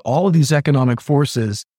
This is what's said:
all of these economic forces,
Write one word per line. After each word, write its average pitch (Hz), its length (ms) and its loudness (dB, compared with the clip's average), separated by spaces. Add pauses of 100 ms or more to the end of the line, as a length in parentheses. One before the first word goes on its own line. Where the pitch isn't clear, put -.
all 160 220 0
of 185 60 2
these 156 180 2
economic 139 500 0
forces, 123 640 -2 (120)